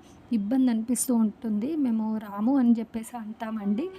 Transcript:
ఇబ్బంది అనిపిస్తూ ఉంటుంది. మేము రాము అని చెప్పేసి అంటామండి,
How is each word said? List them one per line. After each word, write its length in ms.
ఇబ్బంది 340
అనిపిస్తూ 400
ఉంటుంది. 460
మేము 220
రాము 380
అని 180
చెప్పేసి 420
అంటామండి, 640